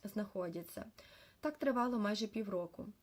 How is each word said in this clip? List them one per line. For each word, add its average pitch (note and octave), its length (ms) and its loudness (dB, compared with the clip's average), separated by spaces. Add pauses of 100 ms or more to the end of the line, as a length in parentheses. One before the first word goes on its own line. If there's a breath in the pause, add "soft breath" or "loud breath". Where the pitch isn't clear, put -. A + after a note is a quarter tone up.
знаходяться. F3+ 800 -4 (540 loud breath)
Так D4+ 180 0
тривало B3 420 4
майже G#3 280 2
півроку. F#3+ 580 -2 (180)